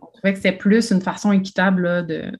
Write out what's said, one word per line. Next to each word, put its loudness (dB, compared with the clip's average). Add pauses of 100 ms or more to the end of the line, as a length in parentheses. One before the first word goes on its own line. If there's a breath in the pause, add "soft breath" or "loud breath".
on -20
trouvait -2
que -6
c'était -2
plus 2
une 2
façon -2
équitable, 2
là, -2
de, -8